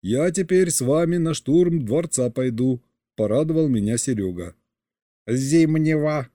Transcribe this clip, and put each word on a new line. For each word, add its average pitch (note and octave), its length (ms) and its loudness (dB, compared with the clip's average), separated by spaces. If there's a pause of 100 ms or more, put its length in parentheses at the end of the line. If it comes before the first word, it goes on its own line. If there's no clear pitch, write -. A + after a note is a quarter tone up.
«Я B2+ 280 0
теперь F3+ 400 0
с - 100 -2
вами D#3+ 380 0
на D#3+ 160 0
штурм E3 500 2
дворца B2+ 460 -2
пойду», B2+ 500 -2 (360)
порадовал D3+ 520 0
меня A2+ 300 0
Серега. F#2 560 -4 (760)
«Зимнего!» D3+ 1080 0